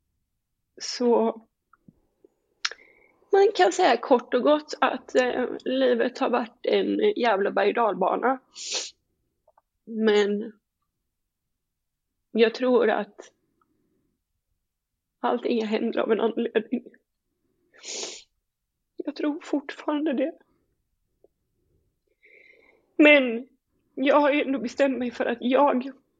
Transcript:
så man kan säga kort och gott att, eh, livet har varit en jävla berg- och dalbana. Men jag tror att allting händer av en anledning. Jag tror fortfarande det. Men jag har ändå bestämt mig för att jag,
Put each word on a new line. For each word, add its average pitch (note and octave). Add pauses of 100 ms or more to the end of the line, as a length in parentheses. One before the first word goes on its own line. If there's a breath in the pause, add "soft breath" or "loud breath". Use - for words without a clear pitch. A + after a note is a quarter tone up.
(760)
så A3+ (1900 loud breath)
man G4+
kan F4+
säga D#4
kort A#3
och B3
gott -
att, -
eh, B3+ (200)
livet B3
har C4+
varit A#3+
en G3+ (160)
jävla G3+
berg- G3+
och G3+
dalbana. G#3 (1500 loud breath)
Men G#3 (1800)
jag A3+
tror B3
att - (1900)
allting A#3+
händer G#3+
av -
en A3+
anledning. A#3 (2250 loud breath)
Jag C#4+
tror D4+
fortfarande D4+
det. C#4 (2750 soft breath)
Men C4+ (480)
jag C#4
har D4
ändå C#4
bestämt C4
mig A#3+
för -
att A#3
jag, C4 (300)